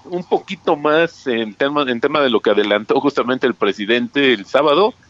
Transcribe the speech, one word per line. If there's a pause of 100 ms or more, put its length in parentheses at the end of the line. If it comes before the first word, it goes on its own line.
un
poquito
más
en
tema,
en
tema
de
lo
que
adelantó
justamente
el
presidente
el
sábado, (140)